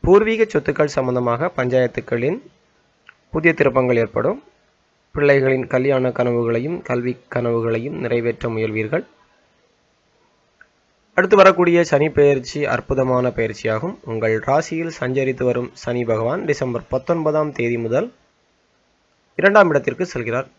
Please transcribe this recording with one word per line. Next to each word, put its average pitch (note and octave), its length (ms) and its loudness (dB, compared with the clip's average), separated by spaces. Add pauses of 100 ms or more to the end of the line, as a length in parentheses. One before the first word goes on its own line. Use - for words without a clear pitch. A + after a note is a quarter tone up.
பூர்வீக G#3+ 380 4
சொத்துக்கள் D3+ 520 0
சம்பந்தமாக B2 560 -2
பஞ்சாயத்துக்களின் B2 840 -2 (920)
புதிய D#3 220 2
திருப்பங்கள் B2+ 460 2
ஏற்படும். D#3+ 400 -2 (760)
பிள்ளைகளின் C3+ 520 2
கல்யாண B2+ 440 0
கனவுகளையும் A#2+ 720 -2
கல்வி B2 300 -4 (180)
கனவுகளையும் A#2 680 -4
நிறைவேற்ற A#2+ 500 -4
முயல்வீர்கள். A2 560 -4 (2000)
அடுத்து F#3 200 4
வரக்கூடிய F3+ 480 6
சனி D3+ 240 2
பெயர்ச்சி C#3+ 560 2
அற்புதமான B2+ 640 0
பெயர்ச்சியாகும். A2+ 680 -4 (100)
உங்கள் A2 340 -2
ராசியில் D#3+ 580 -2
சஞ்சரித்து C3 480 -2
வரும் B2 300 -2
சனி B2 300 -4
பகவான் A#2 400 -2
டிசம்பர் B2+ 440 -4
பத்தொன்பதாம் D3+ 640 -2
தேதி A#2+ 260 -2
முதல் A#2+ 300 -2 (1300)
இரண்டாம் G3 320 6
இடத்திற்கு C#3+ 360 -2
செல்கிறார். B2 420 -6 (100)